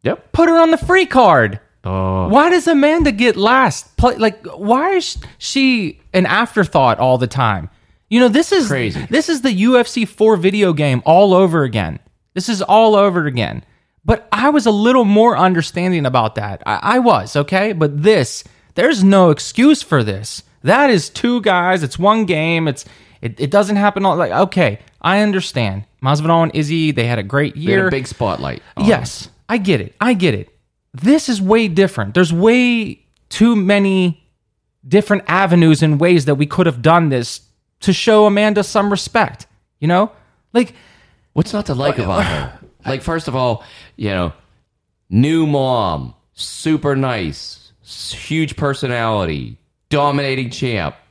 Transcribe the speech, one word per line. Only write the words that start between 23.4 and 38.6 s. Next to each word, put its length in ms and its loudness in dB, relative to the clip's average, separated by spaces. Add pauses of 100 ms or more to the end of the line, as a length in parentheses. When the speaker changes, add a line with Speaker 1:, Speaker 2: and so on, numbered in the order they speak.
Speaker 2:
it 100 -4
doesn't 260 0
happen 300 0
all, 100 2
like, 160 -2
okay, 460 0 (240)
I 200 0
understand. 600 -4 (180)
Masvidal 420 2
and 100 -4
Izzy, 380 -2
they 140 -2
had 120 -2
a 60 -6
great 300 -4
Speaker 1:
They 80 -12
had 60 -4
a 40 2
Speaker 2:
year. 180 2
Speaker 1:
big 160 -4
spotlight 560 -6 (140)
on 100 -2
Speaker 2:
Yes, 420 -2 (200)
I 100 -2
get 220 0
it. 200 -12
I 140 2
get 200 0
it. 140 -8 (460)
This 340 0
is 140 -2
way 260 2
different. 460 -2
There's 180 2
way 720 0 (240)
too 280 2
many 680 0 (640)
different 400 0
avenues 560 4
and 180 2
ways 260 2
that 100 0
we 100 -2
could 200 0
have 140 -4
done 300 4
this 300 -4 (400)
to 120 0
show 340 4
Amanda 380 2